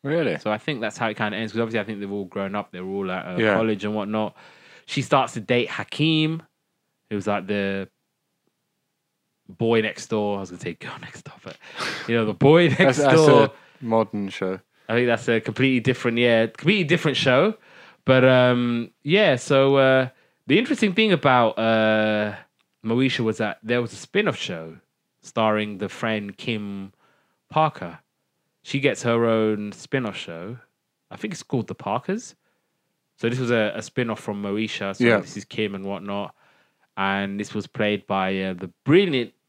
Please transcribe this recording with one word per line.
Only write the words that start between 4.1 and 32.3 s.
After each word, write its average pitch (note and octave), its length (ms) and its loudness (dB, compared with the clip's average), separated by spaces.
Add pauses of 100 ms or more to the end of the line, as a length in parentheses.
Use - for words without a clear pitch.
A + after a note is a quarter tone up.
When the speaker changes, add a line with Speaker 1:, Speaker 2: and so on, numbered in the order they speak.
Speaker 2:
She - 140 -4
starts C3 320 0
to A#2 80 -8
date A#2+ 300 0
Hakeem, D#3 720 -2 (640)
who's G2+ 180 -6
like G2+ 200 -2
the G2 420 -4 (1600)
boy A2+ 320 2
next - 280 -6
door. G#2 300 -2
I - 20 -8
was F#2 100 -12
gonna F2+ 100 -16
say E2+ 140 -8
girl - 260 -14
next - 220 -18
door, - 200 -20
but, - 140 -16 (500)
you A#2 80 -2
know, A2+ 120 2
the G#2 80 -2
boy D#3+ 340 6
Speaker 1:
<laughs> B2+ 100 2
Speaker 2:
next - 0 -
Speaker 1:
That's, C#3 200 6
that's C#3+ 180 6
Speaker 2:
door. C3+ 280 8
Speaker 1:
a A2+ 80 -2 (320)
modern G#2+ 440 0
show. F#2 320 -6 (280)
Speaker 2:
I A2+ 60 -2
think A#2+ 120 2
that's A#2 220 0
a A2+ 120 4
completely B2+ 400 2
different, A#2+ 380 0
yeah, A#2 280 4
completely F3+ 380 0
different D3+ 320 0
show. D3 400 4 (480)
But, B2+ 220 6
um, B2 640 4 (120)
yeah, E3 340 2
so, C#3 400 4
uh, C3 320 4 (380)
the D3 120 4
interesting A#3 340 0
thing A3 200 2
about, B2+ 460 4
uh, G#2+ 760 2 (500)
Moesha B2 360 0
was A2 180 -2
that G#2+ 240 -4
there A#2+ 180 -2
was A#2 140 -8
a - 20 -18
spin-off F#3+ 400 -2
show E2 400 -10 (460)
starring G#2+ 560 -2
the G2 100 -6
friend G#2 480 -6
Kim G2+ 560 -8 (560)
Parker. D3 520 -4 (600)
She - 160 -6
gets C3 260 -2
her A#2 200 2
own G#2+ 480 0
spin-off A#2 440 -6
show. F2+ 420 -12 (520)
I - 60 -18
think G#3+ 160 -8
it's D#3+ 100 -12
called A#2 260 -4
The - 60 -10
Parkers. C3 600 -6 (840)